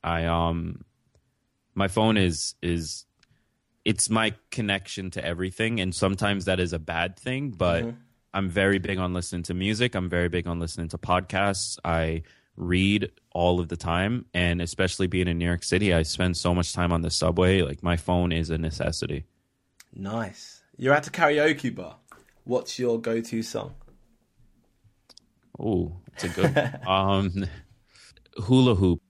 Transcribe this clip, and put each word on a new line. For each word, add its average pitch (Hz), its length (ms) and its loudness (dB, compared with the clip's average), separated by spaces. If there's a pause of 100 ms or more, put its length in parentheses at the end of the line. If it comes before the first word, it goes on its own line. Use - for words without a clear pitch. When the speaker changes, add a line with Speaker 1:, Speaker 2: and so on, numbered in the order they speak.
Speaker 1:
I, 82 220 0
um, 85 580 0 (880)
my 98 140 2
phone 110 300 4
is, 90 440 2
is, 85 440 -4 (760)
it's - 260 0
my 110 240 2 (180)
connection 98 600 -4
to - 140 -8
everything, 95 540 -2
and 90 160 -2
sometimes 98 500 0
that 92 140 0
is 87 140 0
a 82 60 -4
bad 85 380 -4
thing, 131 340 -6
but 87 320 0
Speaker 2:
Mm-hmm. 117 140 -8 (360)
Speaker 1:
I'm 98 160 -2
very 98 280 4
big 95 220 -2
on 90 140 -2
listening 87 300 -6
to 87 120 -6
music. 107 400 0
I'm 90 140 -2
very 87 200 2
big 87 160 -2
on 85 140 -4
listening 82 300 -6
to 87 100 -10
podcasts. 92 840 0
I 82 380 0 (340)
read 95 540 0 (220)
all 87 280 2
of 85 100 -2
the 85 80 -6
time, 92 540 -2
and 87 300 0
especially 92 460 -2
being 90 200 0
in 85 120 0
New 85 60 0
York 87 180 0
City, 95 280 2
I 82 120 4
spend 90 340 0
so 87 160 2
much 87 200 0
time 87 180 0
on 82 100 0
the 85 80 -2
subway. 90 540 4
Like, 71 180 -4
my 85 160 2
phone 87 340 2
is 82 200 -2
a 80 80 0
necessity. 78 680 -4 (720)
Speaker 2:
Nice. - 640 -8 (140)
You're 135 180 2
at 147 140 2
a - 20 -12
karaoke 147 640 2
bar. 87 220 -12 (480)
What's - 340 -2
your 117 240 0
go-to 113 400 -2
song? 101 320 -8 (1900)
Speaker 1:
Oh, 87 340 -2 (200)
it's - 120 -10
a 87 40 -4
good 95 260 2
one. - 260 0
Speaker 2:
<laughs> - 60 -8
Speaker 1:
Um, 95 580 2 (960)
Hula 123 320 6
Hoop. 90 340 4